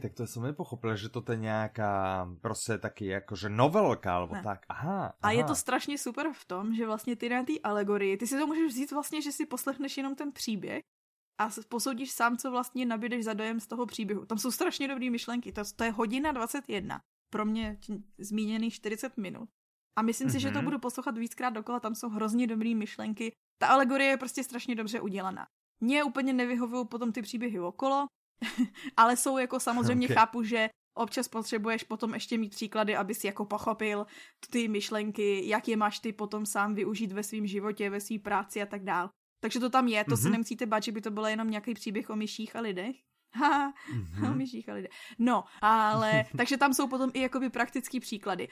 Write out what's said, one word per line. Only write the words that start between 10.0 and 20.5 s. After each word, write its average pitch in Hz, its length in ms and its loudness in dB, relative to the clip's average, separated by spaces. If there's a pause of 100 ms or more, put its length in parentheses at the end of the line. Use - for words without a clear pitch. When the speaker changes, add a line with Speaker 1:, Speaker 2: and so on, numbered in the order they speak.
Speaker 2:
ten 285 160 -6
příběh 220 500 -4 (560)
a 214 120 0
s-, 220 160 -10
posoudíš 254 460 -2
sám, 240 260 2
co 262 140 -4
vlastně 247 340 -2
nabídeš 233 400 -2
za 220 80 -2
dojem 220 260 -2
z - 80 -8
toho 240 180 -4
příběhu. 208 400 -4
Tam 220 120 -4
jsou 233 140 0
strašně - 360 0
dobrý 254 220 -2
myšlenky, 233 420 -4
to, 208 100 -6 (140)
to 240 80 -2
je 226 80 2
hodina 240 400 0
dvacet 254 380 -2
jedna. 208 320 -4 (280)
Pro 214 160 0
mě 214 320 -2 (100)
t-, 208 160 -6 (140)
zmíněných 220 560 -2
čtyřicet - 440 -6
minut. 185 320 -8 (460)
A 214 60 2
myslím 233 280 2
si, 262 100 2
že 269 120 0